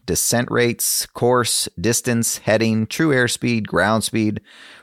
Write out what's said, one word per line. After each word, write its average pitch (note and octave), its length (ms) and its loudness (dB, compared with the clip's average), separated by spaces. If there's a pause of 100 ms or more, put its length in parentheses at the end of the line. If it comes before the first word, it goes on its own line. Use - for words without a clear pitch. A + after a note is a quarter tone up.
descent - 440 0
rates, A#2+ 560 0
course, B2 640 0 (120)
distance, A#2 580 0
heading, A2 480 2
true D#3+ 240 0
airspeed, A#2+ 540 0
ground G2+ 380 2
speed. G#2+ 380 -2 (420)